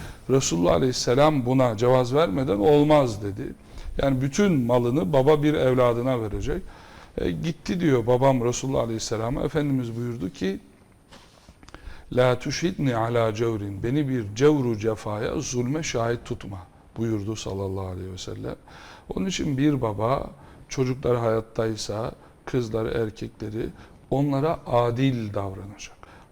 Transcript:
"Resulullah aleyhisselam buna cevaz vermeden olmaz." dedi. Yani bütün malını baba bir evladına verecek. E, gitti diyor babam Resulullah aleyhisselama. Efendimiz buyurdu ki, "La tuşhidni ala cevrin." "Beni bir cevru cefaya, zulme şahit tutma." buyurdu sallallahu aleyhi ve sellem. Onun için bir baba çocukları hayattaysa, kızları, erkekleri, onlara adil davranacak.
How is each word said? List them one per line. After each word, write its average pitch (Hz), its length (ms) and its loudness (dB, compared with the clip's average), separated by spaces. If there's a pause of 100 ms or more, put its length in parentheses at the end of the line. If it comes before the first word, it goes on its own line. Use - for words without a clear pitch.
(300)
"Resulullah 160 440 2
aleyhisselam 135 720 2
buna 127 320 2
cevaz 123 360 4
vermeden 127 460 2
olmaz." 147 640 4
dedi. 104 300 -8 (480)
Yani 135 200 2
bütün 143 400 2
malını 123 520 2
baba 143 300 4
bir 151 100 4
evladına 127 680 2
verecek. 110 420 -4 (540)
E, - 140 0
gitti 165 480 -4
diyor 135 280 2
babam 123 380 4
Resulullah 135 380 -2
aleyhisselama. 113 580 -4
Efendimiz 135 560 -2
buyurdu 120 320 -6
ki, 190 300 -4 (1500)
"La 123 280 4
tuşhidni 147 560 -2
ala 113 380 2
cevrin." 104 500 -2
"Beni 135 260 0
bir 107 260 -4
cevru 131 420 4
cefaya, 107 600 -4
zulme 123 440 -4
şahit 117 420 -2
tutma." 104 320 -10 (400)
buyurdu 110 380 -2
sallallahu 98 520 -6
aleyhi 92 240 -8
ve 92 60 -12
sellem. 107 380 -10 (600)
Onun 190 100 -2
için 165 320 -2
bir 143 240 2
baba 113 480 -2 (400)
çocukları 127 480 0
hayattaysa, 113 920 -2 (340)
kızları, 113 440 -2
erkekleri, 110 800 -6 (400)
onlara 139 580 0
adil 120 640 2
davranacak. 98 640 -8 (340)